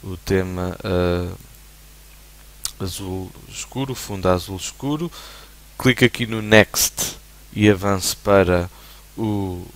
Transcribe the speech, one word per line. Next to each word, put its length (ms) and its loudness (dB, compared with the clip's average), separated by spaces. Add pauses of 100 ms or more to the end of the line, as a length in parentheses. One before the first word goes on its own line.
o 120 -10
tema, 680 -2
ah, 500 0 (1500)
azul 520 -8 (180)
escuro, 460 -8
fundo 340 -4
azul 260 -2
escuro. 560 -8 (680)
Clico 280 4
aqui 220 0
no 160 -6
Next 720 2 (340)
e 160 4
avanço 500 2
para 520 4 (480)
o 580 -4